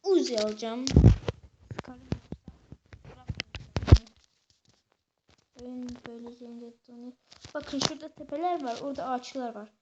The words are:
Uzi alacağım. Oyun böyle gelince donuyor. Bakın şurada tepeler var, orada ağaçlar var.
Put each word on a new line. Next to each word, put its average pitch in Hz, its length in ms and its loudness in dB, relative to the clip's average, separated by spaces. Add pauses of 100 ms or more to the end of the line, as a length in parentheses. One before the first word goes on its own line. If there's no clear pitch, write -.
Uzi 262 360 2
alacağım. 226 460 -4 (4000)
Oyun 247 280 -12 (180)
böyle 233 240 -14
gelince 240 340 -16 (220)
donuyor. 247 260 -16 (400)
Bakın 285 260 -6
şurada 302 300 0
tepeler 311 540 -4
var, 240 180 -6
orada 269 280 -6
ağaçlar 247 460 -8
var. 208 140 -16 (120)